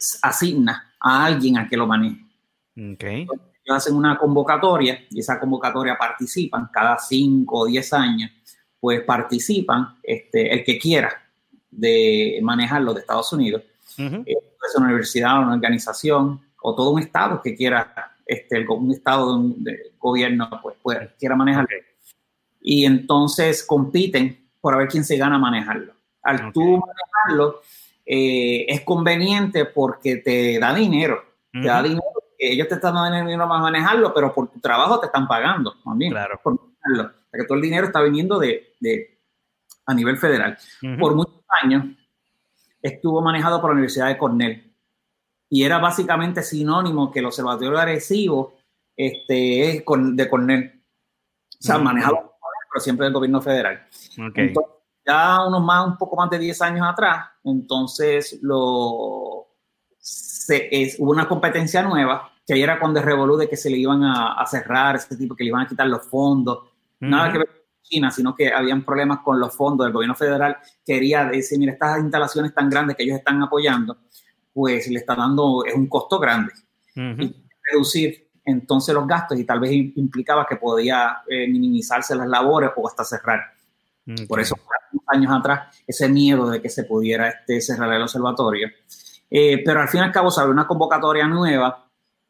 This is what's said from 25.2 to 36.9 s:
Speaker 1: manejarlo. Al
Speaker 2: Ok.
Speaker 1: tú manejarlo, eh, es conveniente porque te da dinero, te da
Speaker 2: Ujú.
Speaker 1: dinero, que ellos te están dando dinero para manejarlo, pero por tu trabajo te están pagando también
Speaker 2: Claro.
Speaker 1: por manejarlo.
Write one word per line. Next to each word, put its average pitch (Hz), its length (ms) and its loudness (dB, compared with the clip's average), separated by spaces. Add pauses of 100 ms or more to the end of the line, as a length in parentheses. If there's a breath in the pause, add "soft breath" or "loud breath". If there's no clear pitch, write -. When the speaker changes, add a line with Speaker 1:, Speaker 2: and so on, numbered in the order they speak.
Speaker 1:
manejarlo. 110 560 -2 (280)
Al 123 260 -2
Speaker 2:
Ok. 101 40 -14
Speaker 1:
tú 180 340 2
manejarlo, 151 760 -2 (420 loud breath)
eh, 127 640 0
es 143 140 -4
conveniente 175 840 0
porque 131 520 -2
te 120 420 0
da 120 160 2
dinero, 160 480 2 (280)
te 127 180 -8
da 120 120 4
Speaker 2:
Ujú. 147 80 0
Speaker 1:
dinero, 170 160 -2 (340)
que 127 140 0
ellos 151 160 0
te 185 60 -4
están 175 200 0
dando 175 220 0
dinero 170 320 -2
para 165 140 0
manejarlo, 175 500 2
pero 143 220 2
por 247 140 -4
tu - 120 -20
trabajo 143 400 2
te 180 60 -4
están 135 200 0
pagando 123 560 0
también 123 280 -2
Speaker 2:
Claro. 101 320 -6
Speaker 1:
por 139 180 -2
manejarlo. 123 440 -2 (220)